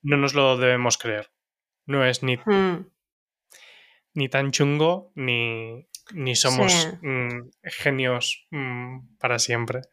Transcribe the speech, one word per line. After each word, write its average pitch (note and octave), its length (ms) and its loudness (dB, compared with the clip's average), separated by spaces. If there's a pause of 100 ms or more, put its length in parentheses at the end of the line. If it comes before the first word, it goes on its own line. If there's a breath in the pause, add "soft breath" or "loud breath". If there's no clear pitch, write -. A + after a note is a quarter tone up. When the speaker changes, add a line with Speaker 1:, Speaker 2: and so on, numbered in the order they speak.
Speaker 1:
no C#3+ 160 2
nos C#3 160 2
lo C3+ 240 4
debemos B2 400 2
creer. G#2+ 320 -6 (560)
No C#3 200 2
es B2+ 180 2
ni B2+ 140 2
Speaker 2:
Hmm. F#3+ 480 0 (1300 soft breath)
Speaker 1:
ni C#3 140 0
tan C3+ 240 0
chungo, D3+ 640 2
ni, A#2 720 -4 (260)
ni C3 220 -4
somos, B2+ 380 2
Speaker 2:
Sí. E3 160 0 (180)
Speaker 1:
mm, B2 420 -6 (140)
genios, C3 880 -2
mm, B2+ 680 -10
para A#2+ 200 0
siempre. A#2+ 420 -2 (120)